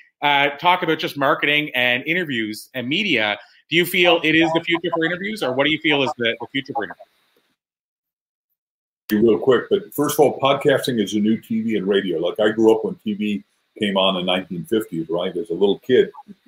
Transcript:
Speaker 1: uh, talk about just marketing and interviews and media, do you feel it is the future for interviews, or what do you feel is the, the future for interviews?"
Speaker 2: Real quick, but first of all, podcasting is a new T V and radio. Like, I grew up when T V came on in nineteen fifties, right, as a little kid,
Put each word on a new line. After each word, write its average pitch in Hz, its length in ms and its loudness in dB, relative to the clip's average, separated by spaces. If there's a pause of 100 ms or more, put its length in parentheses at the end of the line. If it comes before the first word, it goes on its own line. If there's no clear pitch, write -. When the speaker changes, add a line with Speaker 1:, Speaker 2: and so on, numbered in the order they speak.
(220)
Speaker 1:
uh, 143 340 2
talk 180 260 2
about 160 160 0
just - 180 -6
marketing 147 580 2
and 123 320 0
interviews 135 680 -4
and 123 140 -6
media, 131 500 0 (320)
do 156 60 0
you 175 100 2
feel 175 360 2
it 156 120 2
is 160 180 2
the 165 80 0
future 165 340 -4
for 160 100 0
interviews, 190 380 -6
or 127 120 -2
what 135 100 0
do 151 80 2
you 151 60 0
feel 147 240 0
is 123 160 -2
the, 117 220 -2
the 117 80 -10
future 135 260 -8
for 117 100 -4
interviews?" - 240 -16 (2000)
Speaker 2:
Real 107 280 4
quick, 123 320 2
but 98 240 -2
first 143 240 0
of - 20 2
all, 131 180 4
podcasting 135 640 0
is 98 120 -4
a 107 40 0
new 107 220 2
T 113 220 -4
V 110 140 -2
and 95 120 -2
radio. 95 300 0
Like, 87 200 -2
I 107 120 4
grew 110 240 4
up - 100 0
when 92 120 -6
T 107 180 -6
V 104 280 -4 (360)
came 101 180 -2
on 95 200 2
in 90 100 -4
nineteen 90 380 -4
fifties, 82 440 -4
right, 87 280 -4
as 85 140 -6
a 85 40 -2
little 196 260 0
kid, - 300 2 (380)